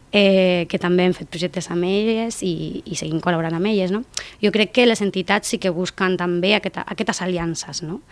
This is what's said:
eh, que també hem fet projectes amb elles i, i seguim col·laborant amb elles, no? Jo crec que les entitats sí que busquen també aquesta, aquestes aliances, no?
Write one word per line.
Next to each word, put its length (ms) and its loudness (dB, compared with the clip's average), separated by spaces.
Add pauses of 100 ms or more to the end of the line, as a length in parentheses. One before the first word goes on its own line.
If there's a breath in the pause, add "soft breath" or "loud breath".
(140)
eh, 540 4
que 100 -4
també 280 4
hem 80 4
fet 160 -8
projectes 420 -6
amb 140 0
elles 580 0
i, 400 -4
i 120 -10
seguim 260 -4
col·laborant 340 0
amb 100 0
elles, 260 0
no? 120 -2 (380 loud breath)
Jo 100 2
crec 220 0
que 120 6
les 140 4
entitats 480 0
sí 100 -2
que 120 0
busquen 480 0
també 360 0
aquesta, 320 -2
aquestes 360 -4
aliances, 600 -4
no? 200 -8 (100)